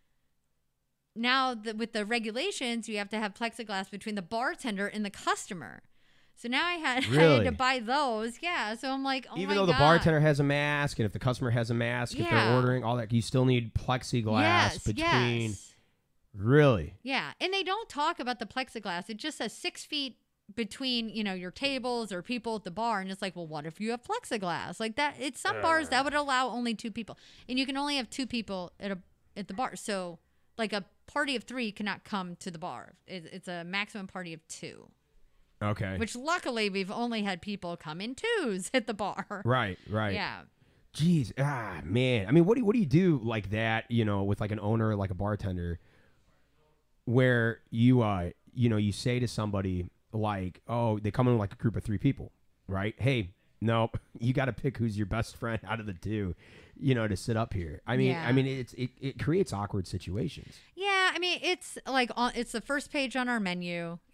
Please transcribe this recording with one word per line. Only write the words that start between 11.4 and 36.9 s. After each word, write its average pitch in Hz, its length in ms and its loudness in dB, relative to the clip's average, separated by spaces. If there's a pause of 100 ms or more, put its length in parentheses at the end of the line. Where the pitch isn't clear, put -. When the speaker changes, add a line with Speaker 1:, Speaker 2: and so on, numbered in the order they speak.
Speaker 2:
has 117 200 2
a 123 40 0
mask, 120 440 -2
if 339 120 0
they're 311 100 6
Speaker 1:
Yeah. 190 160 6
Speaker 2:
ordering, 127 300 4
all 120 120 0
that, 113 140 -4
you 117 100 4
still 127 220 2
need 123 300 2
plexiglass 113 680 0
Speaker 1:
Yes, 185 360 4
Speaker 2:
between. 175 720 0
Speaker 1:
yes. - 240 -10 (600)
Speaker 2:
Really? 110 600 6 (100)
Speaker 1:
Yeah. 220 380 -4
And 370 120 0
they 392 100 0
don't 392 260 -4
talk 311 320 -2
about 247 180 -4
the 226 60 -8
plexiglass. 202 640 -8
It 226 80 -10
just 302 220 -8
says 233 120 -4
six - 320 -8
feet 277 360 -6 (360)
between, 233 540 -2
you 214 140 -4
know, 190 120 -2
your 180 160 -8
tables 247 600 -2
or 208 120 -6
people 233 320 -4
at 208 80 -8
the 185 80 -8
bar. 214 300 -2
And 190 100 -6
it's 190 100 -10
like, 190 140 -6
"Well, 175 100 -10
what 151 220 -8
if 160 120 -10
you 220 120 -2
have 240 100 -4
plexiglass?" 190 800 -4
Like 226 160 -6
that, 285 240 -2
it's 269 200 -6
some 392 220 -2
bars 320 280 2
that 254 120 4
Speaker 2:
Uh. - 40 4
Speaker 1:
would 285 100 -2
allow 262 340 2
only 233 240 -2
two 220 160 -8
people. 202 300 -10 (280)
And 247 120 -2
you 262 80 2
can 269 100 -4
only 285 200 -2
have 247 120 -4
two 269 160 -6
people 196 540 -6
at 202 100 -6
a, 196 80 -6 (400)
at 202 100 -8
the 190 60 -10
bar. 233 220 -4
So, 185 420 -6 (400)
like, 220 160 -2
a 202 120 -4 (200)
party 285 300 0
of 220 80 -4
three 240 280 -4
cannot 202 320 -6
come 180 340 -6
to - 120 -10
the 165 80 -10
bar. 151 380 -10 (100)
It, 165 260 -12
it's 185 160 -14
a 175 160 -8
maximum 190 440 -4
party 175 260 -10
of 156 140 -16
two. 65 420 -14 (720)
Speaker 2:
Okay. 104 360 -2
Speaker 1:
Which 220 180 -4
luckily 262 520 0
we've 190 220 -2
only 233 320 -2